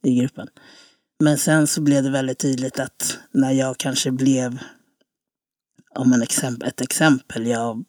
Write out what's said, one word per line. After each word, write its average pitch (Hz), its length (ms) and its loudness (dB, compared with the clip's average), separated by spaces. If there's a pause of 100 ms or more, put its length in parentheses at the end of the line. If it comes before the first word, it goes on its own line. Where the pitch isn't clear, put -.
i 127 120 2
gruppen. 123 320 -2 (720)
Men 151 180 4
sen 156 300 2
så 160 140 -4
blev 143 220 4
det 135 60 -2
väldigt 135 300 -4
tydligt - 400 -4
att - 380 -8 (140)
när 131 200 2
jag 131 260 0
kanske 135 340 -2
blev 131 480 0 (1400)
ja, 131 60 -4
men 123 180 6
exemp-, 120 460 -4
ett - 140 -6
exempel. 127 640 0
Jag 117 420 -2